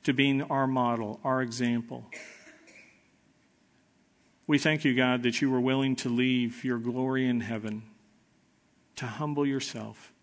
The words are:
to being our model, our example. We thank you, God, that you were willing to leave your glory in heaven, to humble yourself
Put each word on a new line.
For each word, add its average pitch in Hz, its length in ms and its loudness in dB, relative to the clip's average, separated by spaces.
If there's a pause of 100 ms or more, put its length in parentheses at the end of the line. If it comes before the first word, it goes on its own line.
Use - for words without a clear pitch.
to 143 100 2
being 139 300 2
our 135 240 0
model, 117 580 -2
our 131 160 0
example. 120 640 -2 (2500)
We 147 120 6
thank 156 260 2
you, 131 100 6
God, 127 280 4
that 123 180 2
you 135 100 2
were 127 100 2
willing 131 360 2
to 131 120 -4
leave 123 540 0
your 123 140 -2
glory 127 500 -2
in 123 140 0
heaven, 107 420 -6 (1120)
to 127 100 -8
humble 143 380 -2
yourself 123 760 -6